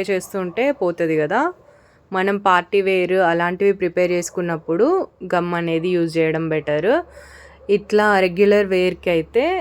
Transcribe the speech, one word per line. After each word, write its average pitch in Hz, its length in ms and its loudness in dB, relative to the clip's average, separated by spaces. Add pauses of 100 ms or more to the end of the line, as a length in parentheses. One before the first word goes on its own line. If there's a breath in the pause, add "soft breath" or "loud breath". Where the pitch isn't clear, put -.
(120)
చేస్తుంటే 185 540 -4 (160)
పోతది 170 420 -2
కదా. 208 200 0 (680 soft breath)
మనం 190 260 0 (100)
పార్టీ 185 400 2
వేర్ 185 300 0 (160)
అలాంటివి 180 500 0
ప్రిపేర్ 180 340 0
చేసుకున్నప్పుడు 175 720 -2 (480)
గమ్ 175 260 -2
అనేది 165 360 -2
యూజ్ 170 220 0
చేయడం 160 240 0 (120)
బెటర్. 151 360 -2 (840 loud breath)
ఇట్లా 208 320 2 (180)
రెగ్యులర్ 202 480 4
వేర్‌కి 185 400 0
అయితే 165 320 0 (180)